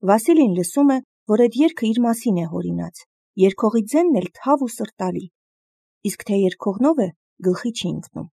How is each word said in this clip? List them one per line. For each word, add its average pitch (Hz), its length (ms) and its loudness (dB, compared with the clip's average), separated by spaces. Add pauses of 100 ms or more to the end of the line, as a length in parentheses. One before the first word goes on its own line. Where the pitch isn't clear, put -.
Վասիլին 220 540 4
լսում 277 360 2
է, 262 60 0 (260)
որ 220 180 2
էդ 240 140 2
երգը 311 300 0
իր 226 140 0
մասին 233 360 0
է 170 100 -2
հորինած, 170 500 -8 (400)
երգողի 208 480 2
ձենն 302 360 2
էլ 180 120 -6
թավ 285 340 0
ու 226 80 -8
սրտալի, 190 520 -8 (800)
իսկ 196 180 -6
թե 202 140 -2
երգողն 196 540 0
ով 311 100 0
է, 202 80 0 (320)
գլխի 185 320 -2
չի 208 160 -8
ընկնում։ 160 480 -10